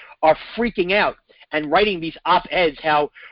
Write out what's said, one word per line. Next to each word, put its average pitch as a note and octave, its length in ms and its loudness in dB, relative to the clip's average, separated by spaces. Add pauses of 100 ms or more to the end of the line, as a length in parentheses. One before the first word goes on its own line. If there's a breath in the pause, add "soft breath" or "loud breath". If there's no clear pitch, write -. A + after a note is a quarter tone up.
(220 loud breath)
are D#3 120 6 (220)
freaking G#3 340 -2
out F#3 260 0 (340 soft breath)
and D3+ 180 -4
writing F#3+ 300 2
these D#3+ 260 -8
op-eds E3 560 0
how D3+ 300 0 (200 loud breath)